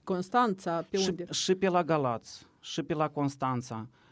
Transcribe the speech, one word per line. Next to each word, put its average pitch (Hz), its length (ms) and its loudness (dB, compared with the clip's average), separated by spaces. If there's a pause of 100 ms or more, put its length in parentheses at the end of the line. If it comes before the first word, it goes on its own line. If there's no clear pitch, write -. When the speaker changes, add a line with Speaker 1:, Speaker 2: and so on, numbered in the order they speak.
Speaker 1:
Constanța, 185 840 0
pe 196 80 -2
Speaker 2:
Și, 190 120 2
Speaker 1:
unde? 170 220 -4
Speaker 2:
și 185 240 2
pe 190 140 2
la 175 140 4
Galați, 139 640 -2 (140)
și - 240 -6
pe 165 100 -2
la 151 160 0
Constanța. 131 800 -2 (220)